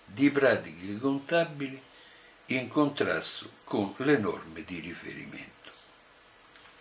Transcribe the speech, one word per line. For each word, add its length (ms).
di 260
pratiche 680
contabili 840
in 220
contrasto 800
con 320
le 200
norme 460
di 160
riferimento. 920